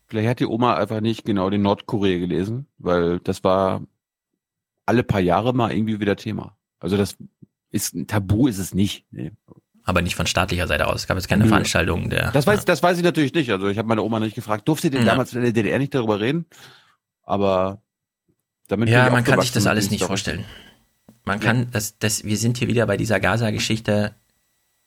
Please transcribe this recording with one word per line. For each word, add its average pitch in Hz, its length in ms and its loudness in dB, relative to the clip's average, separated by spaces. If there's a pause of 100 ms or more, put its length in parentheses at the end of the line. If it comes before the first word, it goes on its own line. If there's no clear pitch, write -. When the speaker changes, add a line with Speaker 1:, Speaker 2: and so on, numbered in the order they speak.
Speaker 1:
Vielleicht 110 220 0
hat 123 120 -2
die 127 60 2
Oma 117 280 2
einfach 104 260 -2
nicht 110 240 -2
genau 98 240 0
den 101 140 2
Nordkorea 98 560 0
gelesen, 92 480 -2 (120)
weil 87 420 0
das - 240 -4
war 95 380 2 (1000)
alle 117 180 2
paar 104 180 0
Jahre 98 340 2
mal 117 180 0
irgendwie 107 260 -2
wieder 101 180 0
Thema. - 400 -10 (220)
Also 98 200 0
das 101 180 -2 (540)
ist, - 240 -6
ein 80 120 -6
Tabu 107 420 0
ist 95 100 -4
es 92 160 -8
nicht. 95 360 -2
Nee. - 220 -10 (560)
Speaker 2:
Aber 87 140 0
nicht 90 140 -4
von 87 100 -2
staatlicher 87 400 -2
Seite 80 220 0
aus. - 140 -4
Es - 40 -10
gab 90 100 -2
jetzt 90 120 -6
keine 104 160 4
Speaker 1:
Nö. 110 40 6
Speaker 2:
Veranstaltungen 90 640 0
der - 220 -2
Speaker 1:
Das 143 120 2
weiß, 208 160 2
Speaker 2:
Ja. - 40 -10
Speaker 1:
das 175 180 2
weiß 175 160 2
ich 175 60 0
natürlich 156 280 2
nicht. 131 200 0
Also 98 160 0
ich 101 100 -2
habe 110 80 -4
meine 110 160 0
Oma 110 160 -2
nicht 110 160 -2
gefragt, 107 320 -4
durfte 156 240 0
die 135 60 0
denn 120 100 4
Speaker 2:
Ja. 110 60 4
Speaker 1:
damals 123 200 0
in 123 100 -4
der 120 100 2
D 113 100 2
D 95 80 0
R 92 80 0
nicht 139 160 -2
darüber 110 240 0
reden? 143 280 -2 (760)
Aber 95 580 0 (880)
damit 107 220 0
Speaker 2:
Ja, 120 160 6
Speaker 1:
bin - 20 4
ich 127 60 2
Speaker 2:
man 120 120 2
kann 98 160 4
sich - 100 0
Speaker 1:
aufgewachsen - 40 -6
Speaker 2:
das 110 80 2
Speaker 1:
mit 95 80 2
Speaker 2:
alles 101 140 2
Speaker 1:
diesen 98 80 -2
Speaker 2:
nicht 98 80 -2
Speaker 1:
Stories. 90 80 0
Speaker 2:
vorstellen. 95 360 -6 (800)
Man 98 160 -4
Speaker 1:
Ja. 107 60 -4
Speaker 2:
kann, 120 240 0
das, - 280 -6
das, - 260 -2
wir 104 120 -2
sind 117 220 0
hier 117 80 0
wieder 113 200 2
bei 101 100 0
dieser 107 240 0
Gaza-Geschichte. 107 960 0 (720)